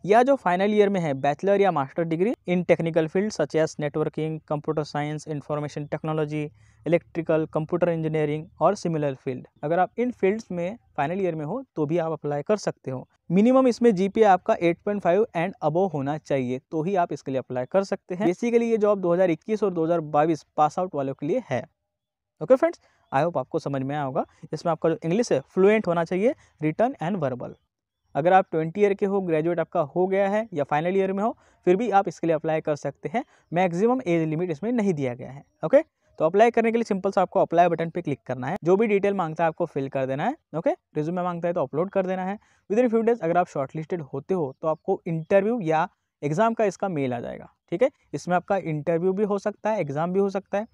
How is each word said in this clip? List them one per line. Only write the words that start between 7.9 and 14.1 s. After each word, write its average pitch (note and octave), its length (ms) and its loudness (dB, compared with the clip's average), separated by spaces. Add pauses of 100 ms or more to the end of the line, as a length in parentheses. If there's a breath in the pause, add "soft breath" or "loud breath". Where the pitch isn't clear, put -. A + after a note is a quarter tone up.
engineering D#3 500 -2 (160)
और F#3 160 4
similar D3+ 420 -2
field। B2+ 280 -8 (160)
अगर D#3+ 160 0
आप F3+ 200 0
इन B3 140 -2
फील्ड्स G#3 380 -2
में F3+ 260 -6 (200)
फाइनल D#3+ 240 -2
ईयर F3 140 -2
में D#3 100 -6
हो D#3+ 200 -8 (120)
तो D#3 100 0
भी E3 120 -2
आप D#3+ 140 -2
अप्लाई D3 300 -6
कर G#3+ 140 0
सकते - 340 -8
हो। C3 160 -10 (260)
मिनिमम B3+ 360 6
इसमें A#3 260 4
जीपीए G3 300 2